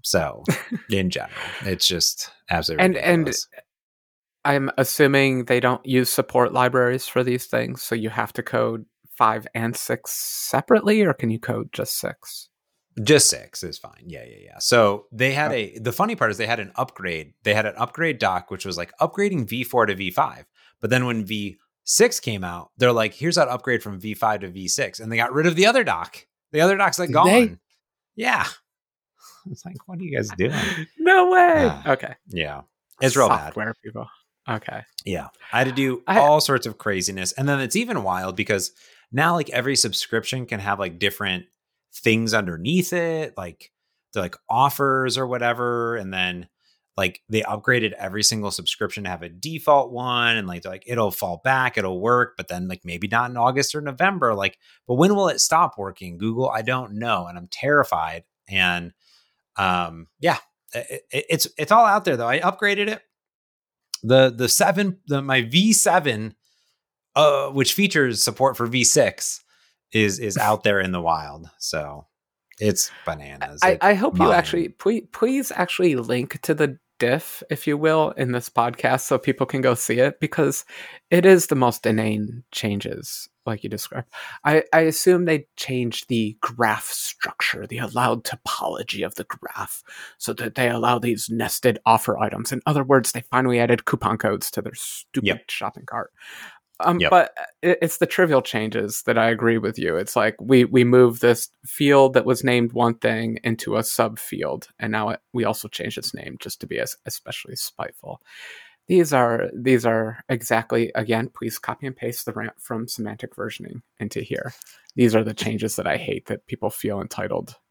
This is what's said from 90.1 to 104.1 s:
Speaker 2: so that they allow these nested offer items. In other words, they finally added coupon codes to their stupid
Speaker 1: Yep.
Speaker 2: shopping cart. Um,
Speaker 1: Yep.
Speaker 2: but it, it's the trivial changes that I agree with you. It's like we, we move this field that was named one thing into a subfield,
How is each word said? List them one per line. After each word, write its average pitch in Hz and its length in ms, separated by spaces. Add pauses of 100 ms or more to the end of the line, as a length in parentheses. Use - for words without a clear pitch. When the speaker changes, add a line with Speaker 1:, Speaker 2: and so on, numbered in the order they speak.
Speaker 2:
so - 160
that 113 220
they 123 120
allow 120 300
these 113 320
nested 113 560
offer 113 320
items. 110 320
In 127 160
other 147 160
words, 131 300
they 113 80
finally 127 400
added 117 240
coupon 107 340
codes 90 320
to - 100
their - 140
stupid - 540
Speaker 1:
Yep. - 220
Speaker 2:
shopping - 360
cart. - 240 (680)
Um, 175 200
Speaker 1:
Yep. - 100
Speaker 2:
but 175 240 (260)
it, 175 220
it's 165 160
the 165 80
trivial 156 340
changes 110 600
that 117 160
I 113 120
agree 113 280
with 110 220
you. 85 160
It's 98 180
like 110 260
we, 123 240
we 123 200
move 123 360
this - 280 (180)
field 139 480
that 123 100
was 127 200
named 120 280
one 117 220
thing 113 480
into 113 340
a 110 40
subfield, 104 880 (100)